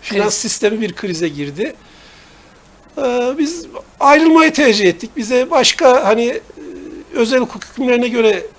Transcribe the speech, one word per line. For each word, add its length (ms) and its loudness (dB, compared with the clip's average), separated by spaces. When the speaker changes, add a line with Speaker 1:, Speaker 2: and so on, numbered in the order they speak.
Speaker 1:
finans 240 -2
Speaker 2:
Kriz. 80 0
Speaker 1:
sistemi 460 -2
bir 120 -4
krize 360 -6
girdi. 460 -8
Ee, 400 -2
biz 280 -4
ayrılmayı 520 6
tercih 360 2
ettik. 280 -4
Bize 340 -2
başka 560 4
hani, 180 2
e, 160 -4
özel 260 2
hukuk 240 -8
hükümlerine 440 -2
göre 380 0